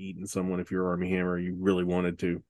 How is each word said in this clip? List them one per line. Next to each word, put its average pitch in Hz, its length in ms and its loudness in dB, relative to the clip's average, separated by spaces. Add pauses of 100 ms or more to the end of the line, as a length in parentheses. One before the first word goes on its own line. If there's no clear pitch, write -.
eaten 87 180 -10
someone 92 320 -2
if 90 100 -4
you're 92 180 0
Armie 90 220 0
Hammer. 90 300 2
You 90 200 -2
really 92 240 4
wanted 90 360 0
to. 87 300 0